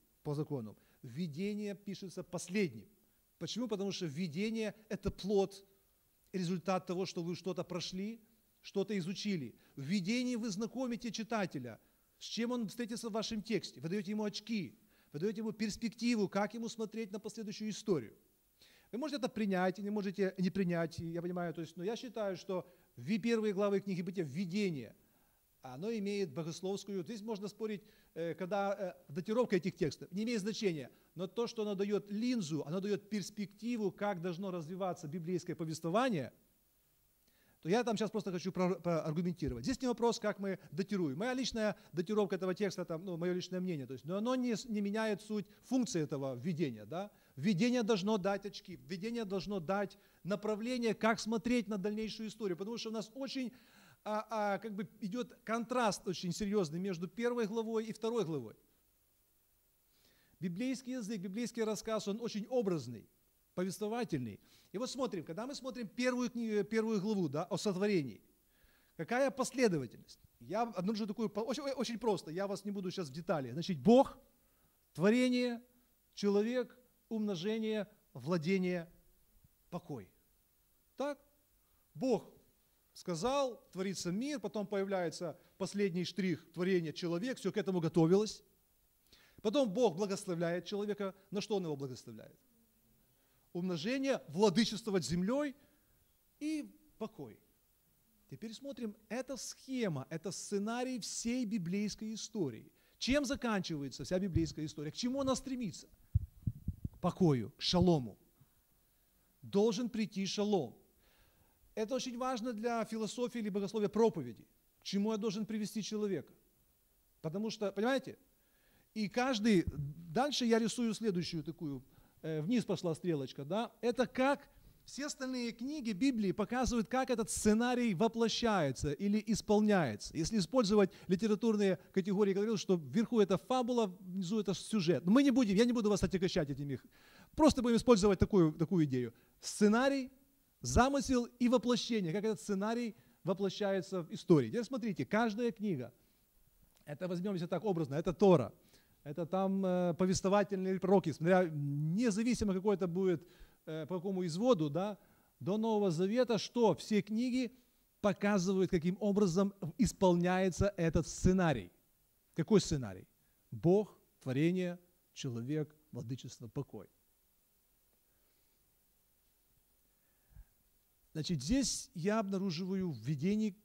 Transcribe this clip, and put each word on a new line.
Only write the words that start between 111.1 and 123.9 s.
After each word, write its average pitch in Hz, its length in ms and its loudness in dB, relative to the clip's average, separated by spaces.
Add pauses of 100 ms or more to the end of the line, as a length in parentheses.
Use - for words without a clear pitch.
Это 220 200 -2
очень 247 240 -4
важно 254 340 -2
для 226 320 -2
философии 220 540 -4
или 214 100 -2
богословия 202 400 0
проповеди. 196 580 2 (340)
К - 20 -20
чему 202 300 0
я 220 40 -2
должен 208 300 -2
привести 220 360 -4
человека? 202 500 -4 (920)
Потому 196 280 -4
что, 190 220 -2
понимаете, 247 460 0 (760)
и 214 140 -2
каждый... 226 560 4 (480)
Дальше 247 320 0
я 226 140 6
рисую 226 360 0
следующую 175 480 -2
такую, 143 400 -8 (400)
э, 156 200 -4
вниз 214 220 2
пошла 170 300 -2
стрелочка, 143 500 -4
да, 202 260 -4 (100)
это 240 260 2